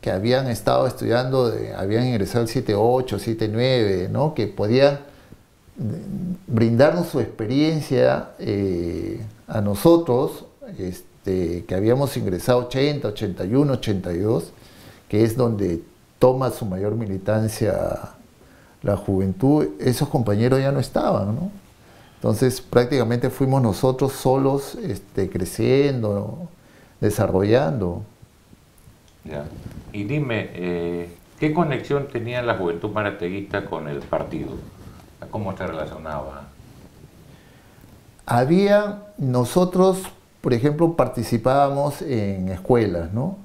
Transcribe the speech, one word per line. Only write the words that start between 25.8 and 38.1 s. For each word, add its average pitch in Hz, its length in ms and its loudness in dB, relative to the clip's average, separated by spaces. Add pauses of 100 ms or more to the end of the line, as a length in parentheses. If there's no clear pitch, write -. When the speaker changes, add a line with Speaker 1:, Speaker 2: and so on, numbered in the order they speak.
Speaker 1:
desarrollando. 104 1000 2 (1200)
Speaker 2:
Ya. 76 220 -10 (480)
Y 104 100 -6
dime, 117 500 -2
eh, 87 640 -4 (240)
¿qué 151 140 0
conexión 143 540 0
tenía 120 340 -4
la 117 160 0
juventud 85 340 -2
marateguista 98 720 -4
con 78 220 -8
el 71 120 -6
partido? 71 500 -6 (800)
¿Cómo 101 260 -6
se 92 120 -8
relacionaba? 76 800 -10 (1800)